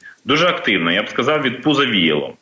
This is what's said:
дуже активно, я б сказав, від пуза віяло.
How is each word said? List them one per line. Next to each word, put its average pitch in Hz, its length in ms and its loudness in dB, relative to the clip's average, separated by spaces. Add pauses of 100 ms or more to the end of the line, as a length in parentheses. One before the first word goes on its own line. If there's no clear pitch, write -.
(260)
дуже 151 220 2
активно, 92 440 0
я 98 120 0
б - 60 -8
сказав, 147 320 0
від 127 200 -4
пуза 143 240 2
віяло. 78 560 0